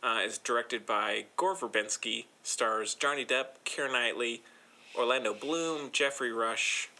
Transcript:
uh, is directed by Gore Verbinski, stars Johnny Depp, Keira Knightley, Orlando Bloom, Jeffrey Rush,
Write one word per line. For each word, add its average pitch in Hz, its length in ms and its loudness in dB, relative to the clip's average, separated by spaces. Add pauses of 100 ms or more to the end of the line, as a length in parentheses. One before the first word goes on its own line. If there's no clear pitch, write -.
uh, 113 220 2
is 107 140 -2
directed 120 480 0
by 107 400 0 (100)
Gore 185 180 2
Verbinski, 110 720 -2 (160)
stars 110 520 0
Johnny 143 300 0
Depp, 127 220 2 (180)
Keira 139 280 -2
Knightley, 117 500 0 (540)
Orlando 123 380 2
Bloom, 156 580 -4
Jeffrey 135 400 2
Rush, 113 560 0 (100)